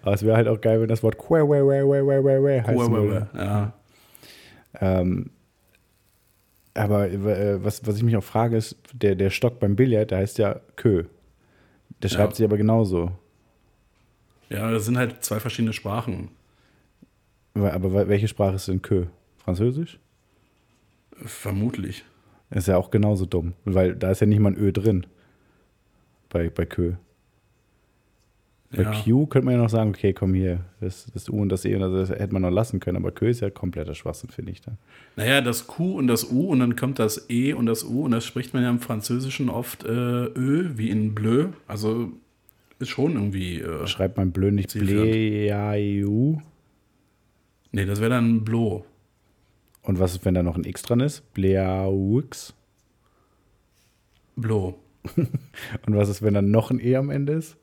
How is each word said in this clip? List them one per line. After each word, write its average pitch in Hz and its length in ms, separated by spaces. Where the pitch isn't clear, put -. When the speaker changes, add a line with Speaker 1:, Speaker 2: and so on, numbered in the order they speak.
Speaker 1:
aber 101 120
es 101 100
wäre 110 120
halt 113 120
auch 110 120
geil, 113 200
wenn 113 80
das 113 140
Wort 110 160
Ku-, - 160
we-, 160 80
we-, 143 240
we-, 139 180
we-, 139 220
we-, 135 180
we-, 135 200
we-, 135 180
heißen 117 140
Speaker 2:
Ku-, 120 160
we-, 107 160
Speaker 1:
würde. 104 240
Speaker 2:
we-, - 60
ja. 101 340
Speaker 1:
Ähm, 90 500
aber, 101 360
äh, 101 540
was, 104 220
was 104 100
ich 110 60
mich 113 140
auch 95 80
frage, 117 320
ist, 110 200
der, 101 220
der 98 160
Stock 120 300
beim 101 160
Billard, 113 340
der 92 80
heißt 98 200
ja 101 220
Kö. 92 280
Der 98 80
Speaker 2:
Ja. - 60
Speaker 1:
schreibt 101 200
sich 113 80
aber 104 120
genauso. 101 560
Speaker 2:
Ja, 104 200
das 110 140
sind 123 140
halt - 260
zwei - 160
verschiedene 113 320
Sprachen. 98 560
Speaker 1:
Wa-, 101 180
aber 92 220
wa-, 98 140
welche 104 200
Sprache 98 280
ist 95 120
denn 95 140
Kö? 90 240
Französisch? 123 600
Speaker 2:
Vermutlich. 104 800
Speaker 1:
Ist 98 180
ja 92 80
auch 90 140
genauso 104 360
dumm, 87 280
weil 92 300
da 90 160
ist 95 100
ja 107 60
nicht 104 140
mal 101 120
ein - 60
Ö 101 140
drin. 101 340
Bei, 85 220
bei - 160
Kö. 87 280
Bei 110 120
Speaker 2:
Ja. 104 100
Speaker 1:
Q 131 240
könnte 135 200
man 123 80
ja 120 80
noch 113 80
sagen, 110 200
okay, 98 220
komm 95 220
hier, 90 300
das, 95 340
das - 140
U 104 120
und 101 80
das 95 160
E, 101 120
und 98 40
das 95 180
hätte 101 220
man 95 100
noch 90 80
lassen 98 300
können, 90 160
aber 90 160
Kö 104 160
ist 120 120
ja 101 100
kompletter 82 440
Schwachsinn, - 360
finde - 200
ich 92 120
dann. 113 160
Speaker 2:
Naja, 127 240
das 120 280
Q 185 280
und 131 120
das 113 220
U 139 180
und 147 120
dann 120 140
kommt 131 240
das - 320
E 123 240
und 120 120
das 113 180
U 131 200
und 135 60
das 113 160
spricht - 260
man 123 120
ja 123 60
im 120 100
Französischen 127 680
oft, - 360
äh, - 40
Ö, 123 880
wie 110 140
in 107 240
bleu, 113 340
also 110 420
ist 127 80
schon 151 260
irgendwie, 95 460
äh, 82 260
Speaker 1:
Schreibt - 300
man 95 160
bleu 92 180
nicht 101 200
Speaker 2:
zielführend. 104 440
Speaker 1:
Bléaou? 104 1300
Speaker 2:
Nee, 101 160
das 101 140
wäre 113 100
dann 117 340
Blo. 110 400
Speaker 1:
Und 92 180
was 90 140
ist, 90 100
wenn 92 100
da 90 80
noch 85 140
ein 82 80
X - 180
dran 120 180
ist? 143 220
Bléaux? 98 1160
Speaker 2:
Blo. 107 460
Speaker 1:
<laughs> - 120
Und 107 100
was 101 120
ist, 104 140
wenn 104 120
da 101 80
noch 110 280
ein 123 100
E 123 160
am 139 140
Ende 143 240
ist? 160 280